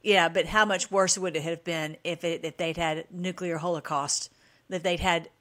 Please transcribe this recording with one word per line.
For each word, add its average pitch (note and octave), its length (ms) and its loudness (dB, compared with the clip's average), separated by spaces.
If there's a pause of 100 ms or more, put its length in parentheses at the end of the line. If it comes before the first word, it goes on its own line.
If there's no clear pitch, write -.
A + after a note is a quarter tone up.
Yeah, F#3 280 6
but F3+ 160 0
how G#3+ 180 4
much G3 260 0
worse F#3+ 280 4
would F#3 180 -4
it D#3 80 -2
have E3 220 -6
been D#3+ 400 -4
if E3 180 -4
it, E3 220 -4
if D3+ 100 -6
they'd E3 220 -4
had D#3+ 340 -2
nuclear F3+ 460 -4
holocaust, D3+ 720 -2 (380)
if F3+ 120 -6
they'd F3 200 0
had E3+ 280 0 (120)